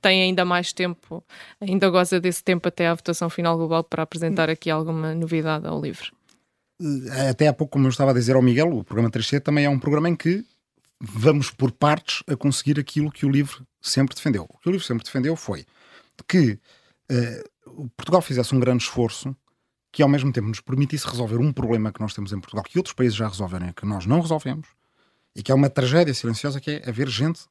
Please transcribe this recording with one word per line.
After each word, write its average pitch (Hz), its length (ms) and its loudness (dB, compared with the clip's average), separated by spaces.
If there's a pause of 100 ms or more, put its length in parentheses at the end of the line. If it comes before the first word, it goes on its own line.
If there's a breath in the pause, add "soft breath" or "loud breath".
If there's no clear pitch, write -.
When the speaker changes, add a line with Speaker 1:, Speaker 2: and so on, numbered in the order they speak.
Speaker 1:
tem 190 220 6
ainda 185 200 2
mais 175 300 0
tempo, 175 500 -6 (380 loud breath)
ainda 190 280 2
goza 180 300 2
desse 175 240 -2
tempo 180 240 0
até 170 200 0
à 165 80 2
votação 170 340 -4
final 170 260 0
global 165 280 0
para - 200 -4
apresentar 165 460 -2
aqui 160 220 -4
alguma 160 420 -2
novidade 160 540 -2
ao 160 120 -4
livre? - 300 -8 (720)
Speaker 2:
Eh, 135 500 -2
até 139 140 2
há 151 60 6
pouco, 147 220 -4
como 139 140 4
eu - 20 4
estava 135 220 2
a - 20 4
dizer 123 240 4
ao 131 40 8
Miguel, 131 320 4
o 110 120 -4
programa 110 240 0
três 113 180 -4
C 143 100 0
também 147 280 2
é 143 40 2
um 139 80 2
programa 151 300 0
em 175 80 2
que 180 300 -2 (520)
vamos 120 540 2
por 135 220 -2
partes - 520 0
a 139 120 -4
conseguir 143 420 0
aquilo 147 320 -4
que - 140 -4
o 139 40 2
livre 139 280 0 (240)
sempre - 340 0
defendeu. 104 340 -2
O - 80 -20
que - 120 -4
o - 20 2
livre 185 160 -2
sempre 117 160 -2
defendeu 139 320 -2
foi 98 300 -10 (600 soft breath)
que, 127 320 4 (540 soft breath)
eh, 120 320 -2 (220)
o 143 240 -14
Portugal 170 320 2
fizesse 127 340 -2
um 131 60 4
grande 123 220 2
esforço 123 520 -4 (560)
que, - 100 -2
ao 143 60 6
mesmo 139 240 2
tempo, 113 160 -2
nos 110 140 -6
permitisse 135 440 -2
resolver 117 300 -4
um 135 160 2
problema 110 400 0
que - 80 -18
nós 107 140 -6
temos 98 180 -8
em 101 80 -6
Portugal, 98 240 -8
que - 160 -4
outros 180 140 -6
países 120 240 2
já 110 100 -2
resolveram 90 400 -6
e 87 60 -8
que - 120 -12
nós 101 200 -4
não 143 160 4
resolvemos, 156 480 -4 (680)
e 107 80 -12
que - 80 0
é 135 40 8
uma 139 140 6
tragédia 143 440 2
silenciosa, 127 480 -4
que 151 100 -6
é 147 160 -8
haver 127 220 -2
gente 135 420 -2